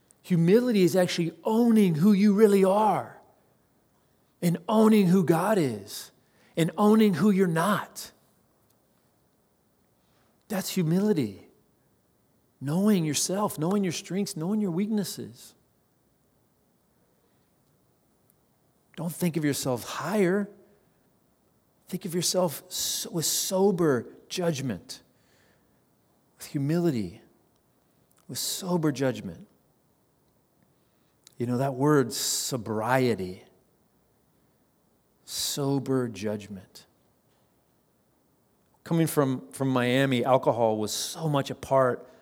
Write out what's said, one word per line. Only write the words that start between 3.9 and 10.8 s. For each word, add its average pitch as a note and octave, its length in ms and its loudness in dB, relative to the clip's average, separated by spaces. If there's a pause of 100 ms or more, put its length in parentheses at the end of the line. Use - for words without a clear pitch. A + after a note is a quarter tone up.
and F3 160 0 (100)
owning A3 400 6
who F3+ 160 4
God F3 340 2
is A2+ 520 -4 (460)
and E3 200 2
owning G#3 380 6
who E3+ 160 2
you're F#3+ 160 4
not. E3+ 680 -2 (2250)
That's F#3+ 220 -6
humility. E3 760 -2 (1160)